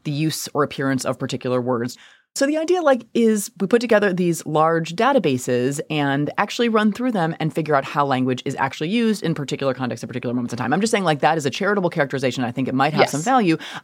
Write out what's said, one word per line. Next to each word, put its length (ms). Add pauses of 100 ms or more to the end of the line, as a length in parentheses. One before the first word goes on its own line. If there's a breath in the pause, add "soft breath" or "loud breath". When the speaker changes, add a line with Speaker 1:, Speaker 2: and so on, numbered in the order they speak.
Speaker 1:
the 80
use 420
or 100
appearance 420
of 120
particular 440
words. 360 (380 loud breath)
So 100
the 120
idea, 260
like, 320
is 340 (100)
we 60
put 160
together 320
these 320
large 500
databases 840 (100)
and 480
actually 320
run 220
through 220
them 260
and 120
figure 220
out 100
how 220
language 400
is 140
actually 300
used 340
in 100
particular 400
contexts 300
at 40
particular 280
moments 180
in 60
time. 120
I'm 80
just 120
saying, 120
like, 180
that 180
is 80
a 20
charitable 400
characterization. 540
I 80
think 160
it 80
might 180
have 60
Speaker 2:
Yes. 120
Speaker 1:
some 120
value. 340 (260 loud breath)